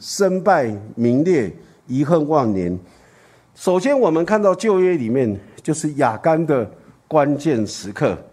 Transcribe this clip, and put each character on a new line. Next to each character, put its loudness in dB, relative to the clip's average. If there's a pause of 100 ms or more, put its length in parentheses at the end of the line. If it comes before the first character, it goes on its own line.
身 -2
败 2 (220)
名 2
裂、 0 (320)
遗 -2
恨 2
万 2
年。 -2 (800)
首 0
先 0
我 2
们 0
看 0
到 4
旧 0
约 2
里 -4
面 0 (240)
就 -2
是 -4
亚 0
干 0
的 0 (380)
关 2
键 0
时 -12
刻。 -2 (140)